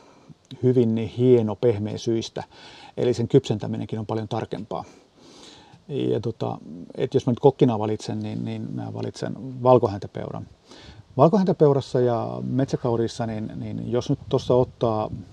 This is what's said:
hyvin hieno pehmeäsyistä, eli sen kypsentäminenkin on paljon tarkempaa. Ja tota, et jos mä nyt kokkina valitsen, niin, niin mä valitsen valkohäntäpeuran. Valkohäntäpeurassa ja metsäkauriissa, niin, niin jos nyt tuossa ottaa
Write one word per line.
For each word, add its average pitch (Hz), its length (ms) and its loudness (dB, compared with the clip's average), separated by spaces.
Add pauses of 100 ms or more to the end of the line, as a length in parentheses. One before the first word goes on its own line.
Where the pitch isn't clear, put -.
(640)
hyvin 120 340 4
hieno 113 600 4
pehmeäsyistä, 107 880 -2 (520)
eli 120 180 2
sen 117 140 -2
kypsentäminenkin 110 720 0
on 107 80 -8
paljon 110 220 -4
tarkempaa. - 560 -8 (1040)
Ja 127 320 -2
tota, 117 380 -6 (360)
et 139 200 -4
jos 127 120 0
mä 127 60 2
nyt - 80 -2
kokkina 131 380 4
valitsen, 107 420 -4
niin, 110 240 -6
niin 110 300 -8
mä 113 200 -10
valitsen 120 680 -10
valkohäntäpeuran. 117 840 2 (680)
Valkohäntäpeurassa 151 840 4
ja 120 420 0
metsäkauriissa, 123 840 -2
niin, 110 300 -8
niin 113 360 -8
jos 123 180 0
nyt 143 80 0 (100)
tuossa 131 260 2
ottaa 113 560 0 (220)